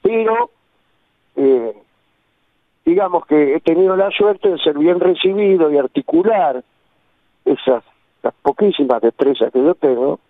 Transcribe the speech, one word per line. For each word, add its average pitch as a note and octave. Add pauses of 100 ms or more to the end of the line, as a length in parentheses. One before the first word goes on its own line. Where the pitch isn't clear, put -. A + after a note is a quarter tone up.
Pero, A4 (840)
eh, B2+ (1080)
digamos F3+
que D3
he E3
tenido F#3
la G3
suerte G3+
de E3+
ser D3+
bien F3
recibido F#3
y C#3+
articular D3+ (800)
esas, C3 (380)
las -
poquísimas C#3
destrezas B2
que B2+
yo F3
tengo. C3 (100)